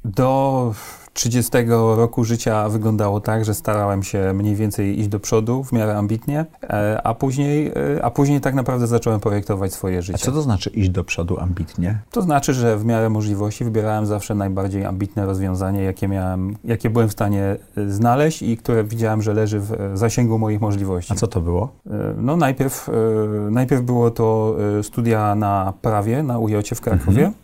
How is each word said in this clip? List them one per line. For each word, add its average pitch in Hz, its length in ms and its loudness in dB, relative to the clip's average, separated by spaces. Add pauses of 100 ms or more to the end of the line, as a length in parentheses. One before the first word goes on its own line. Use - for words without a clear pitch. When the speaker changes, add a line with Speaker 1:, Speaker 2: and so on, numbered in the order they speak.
Speaker 1:
Do 131 680 2 (480)
trzydziestego 117 720 4
roku 117 280 2
życia 110 440 0
wyglądało 107 520 2
tak, 110 240 0
że 107 100 0
starałem 101 480 0
się 95 320 0
mniej 104 220 0
więcej 104 440 -2
iść 104 80 0
do 101 120 -2
przodu 120 440 0
w 131 80 -6
miarę 107 240 0
ambitnie, 110 480 -2 (180)
e, 104 440 -2
a 117 80 0
później, 143 540 0 (280)
e, - 80 -2
a 123 60 0
później 143 300 2
tak 131 140 -2
naprawdę 123 320 0
zacząłem 113 340 0
projektować 101 540 0
swoje 92 240 -2
Speaker 2:
A 87 40 -2
Speaker 1:
życie. 92 160 -4
Speaker 2:
co 127 140 0
to 151 100 0
znaczy 107 280 0
iść 98 200 2
do 90 140 -2
przodu 87 360 -2
ambitnie? 90 580 -2 (120)
Speaker 1:
To 226 120 -2
znaczy, 147 320 2
że 117 240 2
w 104 60 -4
miarę 113 260 2
możliwości 107 540 -2
wybierałem 107 420 0
zawsze 104 280 -2
najbardziej 98 500 -2
ambitne 98 420 -2
rozwiązanie, 95 560 0
jakie 95 260 -2
miałem, 95 560 -2
jakie 117 260 -2
byłem 113 180 2
w 104 40 -2
stanie, 101 440 0 (200)
e, 101 140 -2
znaleźć 123 520 2
i 113 140 0
które 113 280 0
widziałem, 110 380 0
że 107 120 0
leży 107 260 0
w, 104 120 -6
e, 98 240 -4
zasięgu 113 420 2
moich 107 220 0
możliwości. 98 520 -2
Speaker 2:
A 98 40 0
co 117 100 0
to 92 140 -2
było? 87 280 0 (180)
Speaker 1:
E, 101 40 -14 (260)
no 127 200 0
najpierw, 135 520 0
e, - 40 -4 (580)
najpierw 127 320 2
było 120 280 2
to, 110 460 0 (220)
e, 104 40 0
studia 107 520 0
na 101 380 0 (100)
prawie, 113 400 0
na 123 160 -2
ujocie 107 380 -2
w - 40 -10
Krakowie, 98 460 2
Speaker 2:
Mhm. 214 180 -2